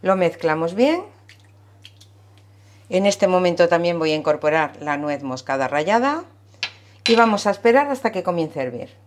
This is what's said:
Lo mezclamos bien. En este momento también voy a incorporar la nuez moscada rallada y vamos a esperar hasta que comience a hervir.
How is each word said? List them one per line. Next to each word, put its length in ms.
Lo 140
mezclamos 580
bien. 280
En 160
este 200
momento 420
también 300
voy 140
a 40
incorporar 640
la 180
nuez 240
moscada 440
rallada 580
y 80
vamos 300
a 40
esperar 380
hasta 240
que 100
comience 380
a 40
hervir. 260